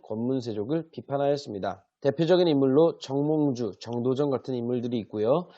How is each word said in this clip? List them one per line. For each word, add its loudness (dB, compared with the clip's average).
권문세족을 -4
비판하였습니다. -4
대표적인 4
인물로 4
정몽주, -2
정도전 -2
같은 -4
인물들이 -2
있고요. 0